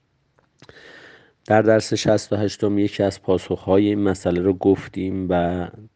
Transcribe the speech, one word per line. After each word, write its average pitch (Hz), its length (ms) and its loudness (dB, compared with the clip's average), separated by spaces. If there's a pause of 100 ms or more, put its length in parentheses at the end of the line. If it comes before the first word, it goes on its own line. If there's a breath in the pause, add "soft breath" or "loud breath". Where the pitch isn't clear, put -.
(1500 loud breath)
در 110 160 4
درس 110 320 2
شصت 107 400 0
و - 20 0
هشتم 101 420 -2
یکی 101 260 -2
از 98 180 -2
پاسخهای 95 680 0
این 104 120 0
مسئله 90 420 -2
رو 95 120 2
گفتیم 95 760 -2
و 87 380 -2 (280)